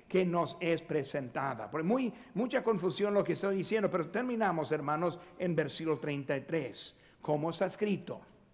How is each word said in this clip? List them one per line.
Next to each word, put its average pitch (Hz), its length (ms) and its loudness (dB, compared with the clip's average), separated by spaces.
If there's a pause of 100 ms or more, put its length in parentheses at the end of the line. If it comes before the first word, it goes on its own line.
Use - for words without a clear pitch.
que 185 160 4
nos 170 340 0
es 165 220 2
presentada. 135 920 -4
Porque 160 160 0
muy, 247 260 2 (200)
mucha 240 300 0
confusión 202 500 2
lo 202 100 6
que 175 100 0
estoy 196 240 0
diciendo, 202 320 2
pero 160 200 0
terminamos, 202 640 0
hermanos, 156 460 0 (180)
en 180 180 0
versículo 151 440 0
treinta 143 360 -2
y 135 60 -2
tres. - 540 -4 (260)
Como 151 300 0
está 185 160 0
escrito, 185 520 0 (340)